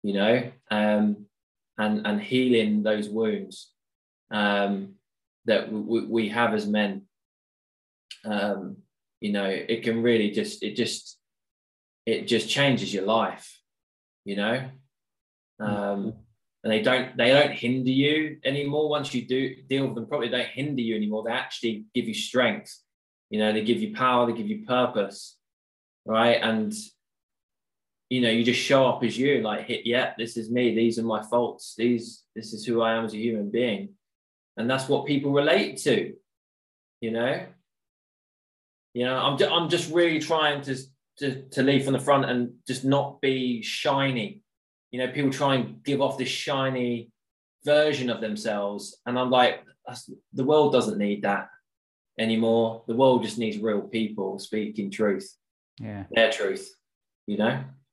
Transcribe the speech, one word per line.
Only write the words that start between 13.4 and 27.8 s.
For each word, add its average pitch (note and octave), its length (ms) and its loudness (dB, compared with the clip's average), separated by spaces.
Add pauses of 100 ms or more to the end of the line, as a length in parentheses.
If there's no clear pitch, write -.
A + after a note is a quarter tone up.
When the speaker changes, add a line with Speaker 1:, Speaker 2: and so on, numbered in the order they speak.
Speaker 1:
you G2+ 120 -6
know? A#2+ 320 -2 (920)
Speaker 2:
Mm. G#2+ 60 -4
Speaker 1:
Um, G2+ 460 -4 (500)
and A2 100 -2
they G#2+ 100 0
don't, B2+ 340 0
they B2 140 4
don't C#3+ 200 6
hinder B2+ 400 -2
you D3 540 2
anymore. C#3+ 440 0
Once D3 240 -2
you A#2 140 -4
do C3 300 -2 (120)
deal C3+ 180 0
with A2+ 100 -4
them A2+ 100 -8
properly, A#2+ 220 -2
they B2 100 -2
don't A#2+ 100 -2
hinder C3+ 340 -4
you A2+ 120 0
anymore. G#2+ 320 -2
They A2+ 60 -2
actually A2+ 540 -4 (100)
give A#2 100 -2
you A2 80 -6
strength, - 580 0 (560)
you G#2+ 120 -2
know, G#2+ 120 4
they G#2+ 120 0
give G#2+ 180 2
you G#2 100 -4
power, B2 340 2
they A2+ 120 -2
give G#2 100 -6
you G#2+ 160 -6
purpose, A#2+ 720 -2 (680)
right? A#2 360 4
And, A2 320 0 (1400)